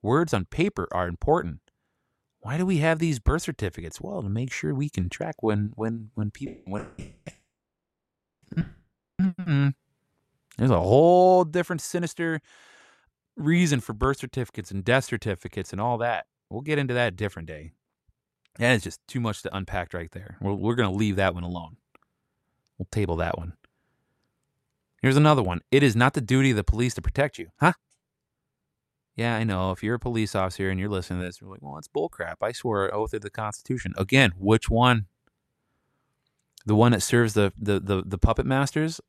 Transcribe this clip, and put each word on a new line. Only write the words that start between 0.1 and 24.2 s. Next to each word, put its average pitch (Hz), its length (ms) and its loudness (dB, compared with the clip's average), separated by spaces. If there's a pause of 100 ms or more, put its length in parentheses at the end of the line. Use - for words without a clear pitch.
on 98 120 0
paper 151 480 -2
are 90 160 -2
important. 87 520 -2 (760)
Why 120 180 -8
do 180 80 0
we 185 120 0
have 160 240 2
these 160 180 0
birth 151 240 0
certificates? 87 580 -8
Well, - 220 -8
to 101 60 -6
make 113 240 -4
sure 151 200 -4
we 143 180 -4
can 90 180 -4
track - 340 -8
when, 107 320 0
when, 110 400 -8
when 107 160 -4
people, - 240 -14 (120)
when, 101 200 -8 (2250)
Mm-hmm. 175 480 2 (920)
There's 131 120 4
a 92 100 6
whole 175 640 8
different 170 360 -4
sinister 165 600 -4 (920)
reason 160 460 2
for - 120 -10
birth 131 260 -2
certificates 123 520 -8
and 95 140 -6
death 127 200 4
certificates 98 680 -6
and 95 80 -6
all 120 180 -2
that. 113 280 -4 (220)
We'll 107 120 -8
get 151 180 -2
into 131 160 -2
that 120 140 2
a 92 80 -6
different 90 320 -6
day. 78 240 -14 (840)
That 120 160 4
is 110 100 -2
just - 240 -12
too 131 120 -6
much 113 220 -4
to 120 140 -8
unpack 92 360 -6
right 85 200 -10
there. - 280 -18
We're, 98 140 -2
we're 104 200 -2
gonna 113 180 0
leave 101 240 0
that 95 180 2
one 87 80 -8
alone. 87 340 -10 (1000)
We'll 95 120 -8
table 87 260 -2
that 82 200 -2
one. 82 180 -12 (1500)